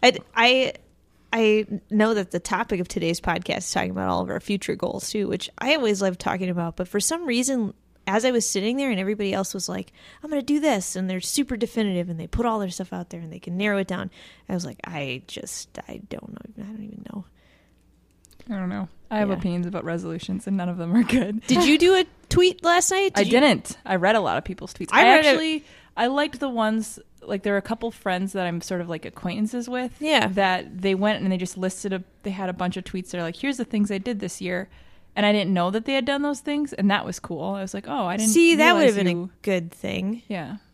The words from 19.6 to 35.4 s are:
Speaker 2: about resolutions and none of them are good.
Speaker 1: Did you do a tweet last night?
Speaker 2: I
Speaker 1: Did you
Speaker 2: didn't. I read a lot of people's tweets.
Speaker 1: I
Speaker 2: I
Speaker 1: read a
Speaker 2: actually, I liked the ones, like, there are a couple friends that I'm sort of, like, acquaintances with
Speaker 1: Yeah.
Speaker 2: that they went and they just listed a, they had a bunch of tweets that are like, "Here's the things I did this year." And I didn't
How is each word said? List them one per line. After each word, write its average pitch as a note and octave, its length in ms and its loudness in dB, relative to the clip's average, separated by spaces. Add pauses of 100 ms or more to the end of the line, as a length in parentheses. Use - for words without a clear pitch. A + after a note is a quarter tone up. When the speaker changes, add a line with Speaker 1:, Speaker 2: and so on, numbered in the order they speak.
Speaker 2:
about F3 160 -6
resolutions E3+ 640 -6
and G3 80 -2
none F3+ 140 -2
of F3 80 -4
them E3+ 180 0
are A#3 80 6
good. G#3+ 440 0
Speaker 1:
Did F4 180 6
you D4 120 6
do F4 180 8
a F#4 100 4 (240)
tweet F4+ 340 4
last E4+ 280 4
night? F#4+ 240 2
Speaker 2:
I G3+ 80 4
Speaker 1:
Did F#3 100 2
you A#3+ 80 8
Speaker 2:
didn't. - 440 4
I F#3+ 120 0
read F#3+ 180 4
a G#3+ 60 4
lot A2+ 160 0
of D#3 80 -4
people's - 280 -10
tweets. E3 200 -8
Speaker 1:
I A3 80 8
Speaker 2:
I - 20 10
Speaker 1:
read C#4+ 220 8
a D4 40 8
Speaker 2:
actually, D#4 360 2 (320)
I A#3 100 2
liked C#4 320 -2
the C#4+ 80 -4
ones, A3 500 -2 (240)
like, G3 220 -4
there G3+ 120 2
are - 20 4
a G3 40 0
couple A3+ 300 -6
friends F#3+ 420 -4
that F#3 140 -2
I'm E3+ 140 -4
sort F3+ 180 -4
of, E3+ 80 -6
like, E3 160 -8
acquaintances G#3+ 640 -4
with B3 320 -4
Speaker 1:
Yeah. C#4+ 300 4
Speaker 2:
that F#3 520 0
they G3 140 2
went G#3 260 0
and F#3+ 80 0
they F#3 60 0
just F3+ 220 -6
listed F#3 340 -4
a, F#3 120 -4 (200)
they G3+ 60 -6
had F#3+ 180 -6
a F#3 60 -4
bunch F3+ 240 -4
of F#3 80 -10
tweets F#3 260 -8
that F3+ 60 -6
are F3 60 -4
like, E3 120 -6
"Here's C4+ 220 -2
the A#3+ 80 -4
things G#3 260 0
I G3 60 -2
did G3+ 240 -4
this F#3+ 180 -8
year." F3+ 300 -6 (440)
And G#3 120 2
I G#3 80 4
didn't G3 200 2